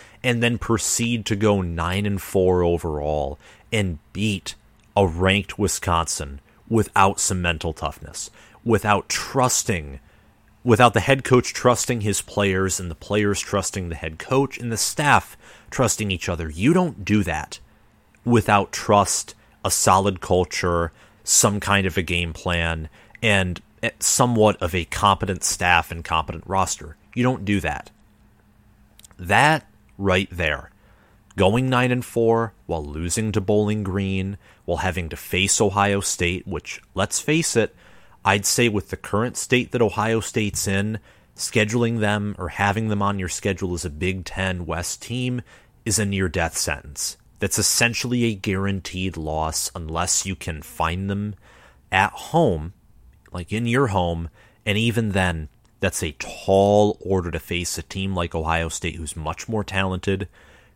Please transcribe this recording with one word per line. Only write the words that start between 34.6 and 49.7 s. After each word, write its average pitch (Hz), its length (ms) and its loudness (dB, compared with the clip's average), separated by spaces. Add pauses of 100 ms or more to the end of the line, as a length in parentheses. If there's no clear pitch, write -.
while 87 120 -2
having 90 320 -2
to - 60 -10
face - 460 0
Ohio 101 380 2
State, 90 480 -2
which, - 340 -8 (140)
let's 95 260 -2
face 156 340 0
it, 110 200 2 (480)
I'd 101 240 4
say 120 220 4
with 104 200 -2
the - 80 -6
current 110 400 -2
state - 340 2
that 117 120 2
Ohio 110 360 0
State's 104 480 -4
in, 101 300 -2 (380)
scheduling 117 640 0
them 104 400 0
or 90 100 -6
having 101 380 0
them 101 160 0
on 101 160 0
your 90 100 -6
schedule 92 460 -4
as 82 100 -6
a 82 60 -6
Big 92 340 -4
Ten 92 400 -4
West 82 380 -6
team 123 400 -4 (420)
is 110 140 0
a 107 60 2
near-death 95 520 -2
sentence. - 600 -6 (200)
That's - 220 -2
essentially 120 640 0
a 117 100 2
guaranteed 95 840 -4
loss 78 600 -4